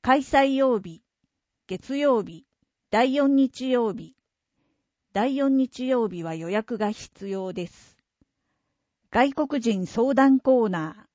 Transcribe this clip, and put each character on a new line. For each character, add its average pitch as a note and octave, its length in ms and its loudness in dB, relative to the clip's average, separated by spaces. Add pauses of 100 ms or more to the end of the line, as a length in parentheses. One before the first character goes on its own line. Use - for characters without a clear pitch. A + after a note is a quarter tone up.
開 C4 180 4
催 C#4 360 2
曜 C4 240 2
日、 E3 220 -18 (640)
月 B3 280 -8
曜 C#4 260 2
日、 D#3+ 220 -14 (460)
第 B3+ 240 2
四 C#4 220 2
日 C4 340 0
曜 A#3 220 0
日。 E3 240 -14 (960)
第 B3+ 240 -2
四 C#4 200 2
日 B3+ 300 -2
曜 B3 220 0
日 E3+ 160 -8
は D#3+ 100 -6
予 E3 160 -8
約 G#3+ 280 -4
が G3+ 120 -2
必 - 380 -14
要 F#3+ 240 -6
で E3+ 160 -8
す。 - 280 -20 (1120)
外 C4+ 220 2
国 D4 280 -2
人 G3+ 260 -2
相 B3+ 280 0
談 C4+ 260 6
コ B3+ 240 4
ー G#3+ 40 0
ナ E3 380 -8
ー。 - 80 -20